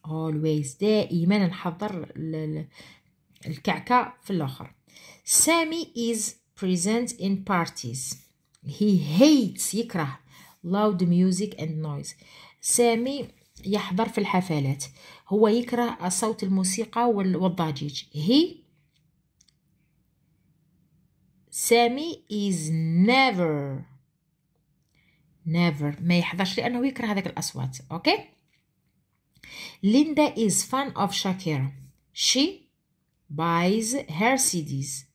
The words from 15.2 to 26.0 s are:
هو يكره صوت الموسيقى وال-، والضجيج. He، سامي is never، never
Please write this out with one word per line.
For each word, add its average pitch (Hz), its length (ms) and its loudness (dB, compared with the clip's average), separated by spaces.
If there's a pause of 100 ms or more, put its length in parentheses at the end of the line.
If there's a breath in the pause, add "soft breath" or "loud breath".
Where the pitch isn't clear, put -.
هو 214 200 6
يكره 233 600 0
صوت 220 340 -2
الموسيقى 196 680 0
وال-، 190 260 2
والضجيج. 156 680 -2
He، 240 600 2 (3000)
سامي 247 840 0
is 185 380 -2 (360)
never، 170 760 2 (1600)
never 156 560 0